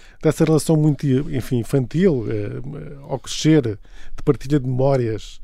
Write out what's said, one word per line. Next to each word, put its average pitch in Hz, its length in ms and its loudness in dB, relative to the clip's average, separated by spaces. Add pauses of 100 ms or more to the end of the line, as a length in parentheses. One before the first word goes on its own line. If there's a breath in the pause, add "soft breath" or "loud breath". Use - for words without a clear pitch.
(240 loud breath)
dessa 156 220 4
relação 156 320 4
muito, 151 280 2
enfim, 131 520 0
infantil, 135 720 0
eh, 127 720 -8
ao 139 180 -8
crescer, 156 440 2
de - 600 -8
partilha 139 380 0
de 123 40 -6
memórias. 127 800 -2